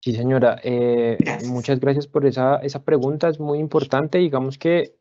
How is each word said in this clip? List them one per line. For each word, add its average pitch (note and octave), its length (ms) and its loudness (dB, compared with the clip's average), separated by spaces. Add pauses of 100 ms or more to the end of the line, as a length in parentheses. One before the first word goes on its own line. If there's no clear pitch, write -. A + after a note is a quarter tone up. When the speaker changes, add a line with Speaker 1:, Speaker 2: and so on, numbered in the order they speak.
Speaker 1:
Sí, A#2+ 120 -2
señora, B2 480 2
eh, A#2+ 580 0
Speaker 2:
Gracias. A#2 300 -2
Speaker 1:
muchas B2+ 280 -2
gracias C#3 280 0
por C#3 180 -2
esa, C3 320 2
esa C#3 280 -6
pregunta, D3 440 2
es D#3 100 -2
muy D3 200 -4
importante. D3+ 580 0
Digamos C3+ 400 0
que E3 440 0